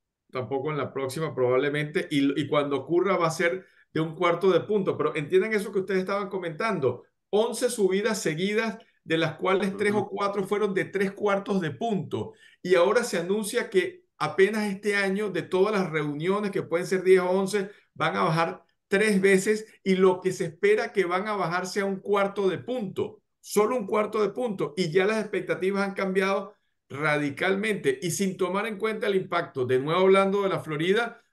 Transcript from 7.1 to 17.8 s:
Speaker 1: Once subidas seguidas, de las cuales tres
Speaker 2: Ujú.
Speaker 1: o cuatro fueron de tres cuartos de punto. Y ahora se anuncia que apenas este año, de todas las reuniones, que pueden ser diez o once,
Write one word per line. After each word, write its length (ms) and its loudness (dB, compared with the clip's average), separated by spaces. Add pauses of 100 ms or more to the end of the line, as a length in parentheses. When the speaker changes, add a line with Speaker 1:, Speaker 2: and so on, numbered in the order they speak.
Speaker 1:
Once 400 0
subidas 500 0
seguidas, 580 -2 (260)
de 140 0
las 180 -2
cuales 400 0
tres 160 0
Speaker 2:
Ujú. 40 0
Speaker 1:
o 120 0
cuatro 380 -2
fueron 280 0
de 120 0
tres 260 -2
cuartos 480 0
de 120 -4
punto. 600 -4 (300)
Y 140 2
ahora 280 4
se 140 -4
anuncia 520 -2
que 340 0 (140)
apenas 540 2
este 240 -2
año, 340 0
de 120 -2
todas 320 2
las 160 0
reuniones, 600 -2
que 120 -4
pueden 240 -2
ser 160 0
diez 180 8
o 100 0
once, 400 0 (240)